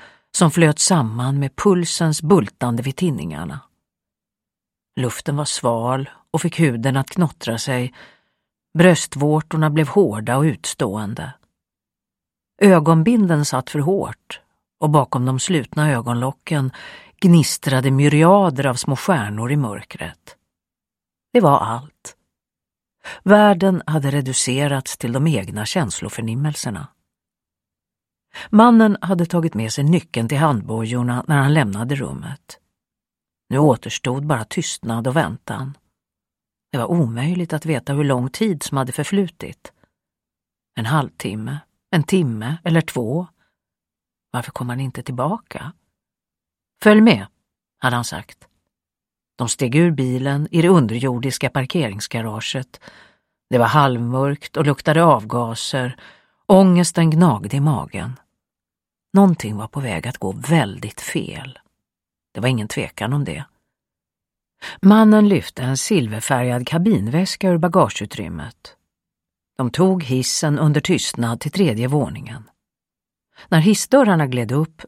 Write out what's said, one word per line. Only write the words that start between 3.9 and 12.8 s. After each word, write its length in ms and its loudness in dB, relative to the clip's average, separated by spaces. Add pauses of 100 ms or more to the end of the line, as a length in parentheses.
Luften 400 -4
var 80 -2
sval 640 -4 (200)
och 100 -2
fick 200 -2
huden 360 0
att 140 -4
knottra 480 -4
sig. 360 -6 (840)
Bröstvårtorna 920 2
blev 180 0
hårda 480 0
och 60 2
utstående. 880 -4 (1300)
Ögonbindeln 840 4